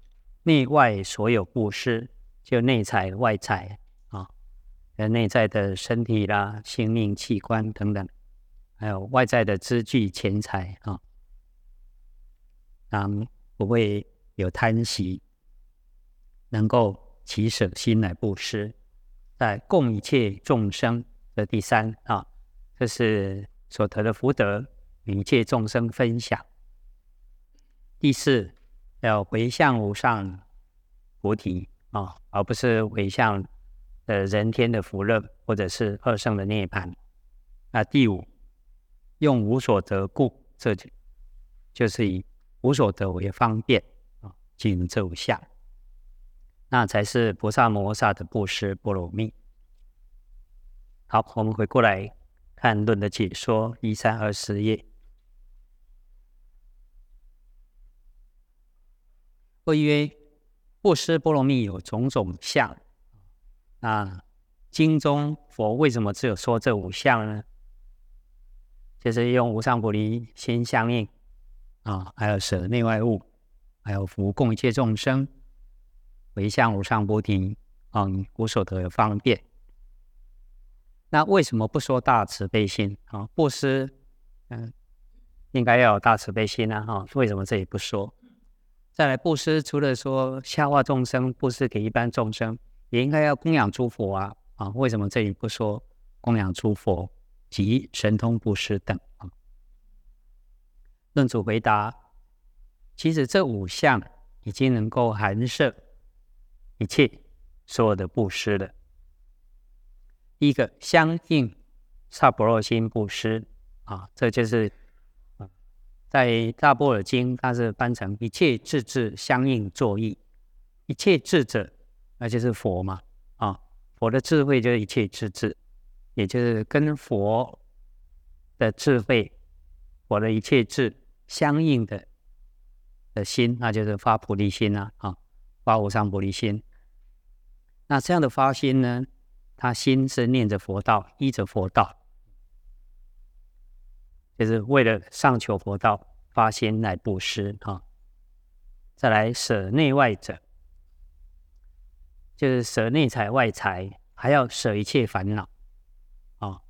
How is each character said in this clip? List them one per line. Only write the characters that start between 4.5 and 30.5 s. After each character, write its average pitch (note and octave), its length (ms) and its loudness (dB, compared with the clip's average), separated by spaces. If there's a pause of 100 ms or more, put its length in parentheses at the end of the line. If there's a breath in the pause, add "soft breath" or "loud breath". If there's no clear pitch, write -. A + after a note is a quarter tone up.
呃， G#2+ 100 0
内 A2+ 180 2
在 A2 220 2
的 G2 260 -2
身 A#2 300 -4
体 G#2+ 220 0
啦、 G#2 380 -2
性 A2 240 -4
命 A2 260 0
器 G#2 260 -4
官 A2 320 -2
等 G#2 200 -4
等， G2 160 -6 (680)
还 A2 100 -8
有 G2 200 -4
外 B2+ 200 4
在 A#2 180 2
的 G2 140 0
资 A#2+ 240 0
具 G#2+ 260 2
钱 G#2 320 -2
财， F#2+ 420 -6
啊， G2+ 180 -8 (1900)
那 G2+ 180 -2 (480)
不 G#2 100 -2
会 G#2 400 0 (300)
有 F#2 140 -2
贪 A2+ 340 0
惜， F#2 360 -4 (1300)
能 A2 180 0
够 A2 560 -2
起 G#2+ 240 -2
舍 G2+ 260 -2
心 A2 260 2
来 F#2+ 140 0
布 G2+ 220 -4
施。 G#2+ 380 -6 (600)
在 G#2+ 220 0 (100)
供 C#3 240 2
一 G#2 80 -2
切 A#2 360 2
众 A2 360 0
生 A#2 320 -2 (300)
的 G#2 100 -2
第 G#2+ 160 -2
三， A2 340 0 (100)
啊， G2+ 200 -4 (520)
这 B2 100 -2
是 G2+ 600 -2 (220)
所 - 200 -2
得 G#2+ 140 -4
的 A2 100 0
福 B2+ 200 0
德， G#2 320 0 (400)
与 G2+ 160 -4
一 G2 40 -4
切 A#2 200 4
众 A2 240 0
生 A#2 200 -2
分 A#2 300 0
享。 - 220 -4 (1600)
第 C#3+ 140 2
四， A#2+ 420 0 (460)
要 G#2+ 240 0
回 A2+ 260 -2
向 C3 300 2
无 G2+ 120 -2
上 G2+ 480 -2 (800)